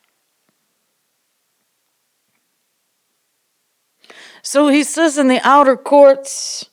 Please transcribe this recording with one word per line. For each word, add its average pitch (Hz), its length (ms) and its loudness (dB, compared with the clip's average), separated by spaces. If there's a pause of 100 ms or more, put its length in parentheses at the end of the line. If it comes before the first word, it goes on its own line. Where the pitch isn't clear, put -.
(4000)
So 294 260 -2
he 285 140 0
says, 311 340 -4
"In 277 120 -2
the 254 140 -2
outer 269 340 2
courts - 960 0